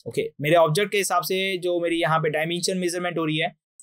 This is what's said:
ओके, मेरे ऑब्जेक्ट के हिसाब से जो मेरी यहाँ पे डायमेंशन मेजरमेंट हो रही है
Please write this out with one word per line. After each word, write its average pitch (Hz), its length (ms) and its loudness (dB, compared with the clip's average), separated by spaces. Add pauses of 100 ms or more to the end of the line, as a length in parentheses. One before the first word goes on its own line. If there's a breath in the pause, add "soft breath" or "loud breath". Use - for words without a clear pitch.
ओके, - 220 -4 (120)
मेरे 151 160 4
ऑब्जेक्ट 170 360 4
के 208 60 2
हिसाब 180 240 0
से 190 360 -2
जो 175 220 0
मेरी 170 160 -2
यहाँ 160 220 2
पे 156 120 0
डायमेंशन 170 480 -2
मेजरमेंट 180 400 -4
हो 165 60 0
रही 156 140 -2
है 165 160 -2 (280)